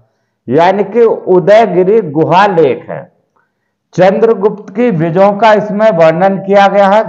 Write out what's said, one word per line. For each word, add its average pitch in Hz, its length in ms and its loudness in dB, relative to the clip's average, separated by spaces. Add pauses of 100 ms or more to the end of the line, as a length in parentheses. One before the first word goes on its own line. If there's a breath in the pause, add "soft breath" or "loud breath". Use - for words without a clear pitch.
(480)
यानी 180 380 0
कि 233 180 0
उदयगिरी 185 960 0
गुहा 160 460 0
लेख 156 420 -2
है। 73 140 -12 (920)
चंद्रगुप्त 202 800 0
की 240 160 -2
विजयों 170 420 0
का 214 200 2
इसमें 208 380 -2
वर्णन 170 460 0
किया 196 300 2
गया 196 200 0
है, 214 220 2